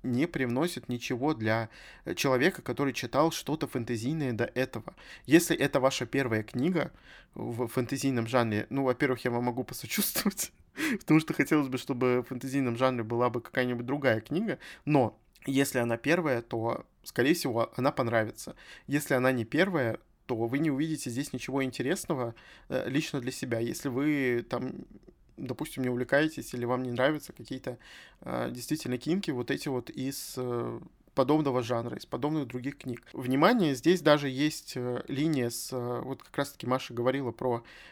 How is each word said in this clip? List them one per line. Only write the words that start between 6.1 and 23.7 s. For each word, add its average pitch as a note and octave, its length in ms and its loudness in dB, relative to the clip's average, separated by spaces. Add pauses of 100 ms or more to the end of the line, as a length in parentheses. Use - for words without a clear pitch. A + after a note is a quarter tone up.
книга D3+ 500 -2 (420)
в A#2 340 -4
фэнтезийном C3 580 0
жанре, A2+ 440 2
ну, C#3 140 0
во-первых, B2+ 400 2
я B2+ 60 0
вам A#2+ 140 0
могу B2 200 -2
посочувствовать, - 880 -2 (220)
<laughs> D4 240 -2
потому D#3 220 4
что D#3 120 -2
хотелось D3 360 2
бы, B2+ 100 -4
чтобы B2 440 2
в - 20 -8
фэнтезийном C3 520 -2
жанре B2 280 2
была A#2+ 260 2
бы A#2+ 100 -4
какая-нибудь B2 460 -2
другая C3+ 340 2
книга, F3+ 380 -4 (260)
но C#3+ 340 4 (280)
если C3+ 320 2
она A#2 180 2
первая, C#3+ 460 2
то, A#2 420 -4 (200)
скорее C#3 300 4
всего, A#2 420 0
она C3+ 160 2
понравится. A#2 640 0 (340)
Если C#3+ 260 0
она B2+ 180 4
не A#2 120 0
первая, D#3+ 540 0 (280)
то B2+ 80 -2
вы A#2 240 0
не D#3+ 120 2
увидите D3 380 -2
здесь B2+ 240 -6
ничего C3+ 320 -2
интересного, C3 680 -4 (340)
э, C3 200 -4
лично D3+ 320 -2
для B2 120 -4
себя. A#2 280 -4
Если A#2 280 -4